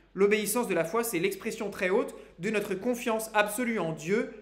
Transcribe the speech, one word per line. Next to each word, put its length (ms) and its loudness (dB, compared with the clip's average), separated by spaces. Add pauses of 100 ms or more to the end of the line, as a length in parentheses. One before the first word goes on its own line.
(160)
L'obéissance 520 4
de 80 0
la 100 4
foi, 180 0
c'est 140 -2
l'expression 540 -2
très 180 0
haute 260 2 (220)
de 140 -2
notre 240 0
confiance 580 -2
absolue 460 2
en 140 -2
Dieu, 380 0 (100)